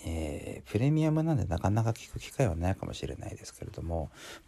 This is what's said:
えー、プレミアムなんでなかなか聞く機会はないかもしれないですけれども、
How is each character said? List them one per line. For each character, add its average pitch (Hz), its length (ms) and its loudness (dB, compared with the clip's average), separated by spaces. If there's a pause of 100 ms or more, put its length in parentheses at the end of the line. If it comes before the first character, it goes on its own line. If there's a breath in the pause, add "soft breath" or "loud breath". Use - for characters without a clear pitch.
え 80 600 -4
ー、 - 60 -16
プ 107 60 4
レ 131 140 6
ミ 156 160 6
ア 156 40 4
ム 156 120 4
な 160 120 4
ん - 20 4
で 95 80 2
な 92 120 0
か - 120 2
な 110 140 4
か 113 80 2
聞 - 200 -6
く - 80 -8
機 - 120 -12
会 127 180 2
は 82 60 0
な 85 140 0
い 98 60 2
か - 100 -8
も - 80 -6
し - 140 -8
れ - 80 -6
な - 140 -10
い - 60 -12
で - 100 -16
す - 120 -14
け - 80 -10
れ - 60 -12
ど - 100 -10
も、 82 300 -2 (360 loud breath)